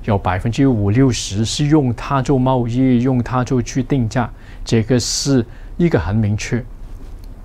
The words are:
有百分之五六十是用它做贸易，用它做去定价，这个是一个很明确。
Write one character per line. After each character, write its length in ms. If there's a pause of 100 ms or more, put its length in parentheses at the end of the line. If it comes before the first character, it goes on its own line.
有 140
百 220
分 100
之 160
五 240
六 200
十 340
是 220
用 280
它 260
做 160
贸 300
易， 360
用 200
它 220
做 180
去 180
定 280
价， 200 (360)
这 180
个 160
是 480 (300)
一 120
个 120
很 140
明 220
确。 280 (800)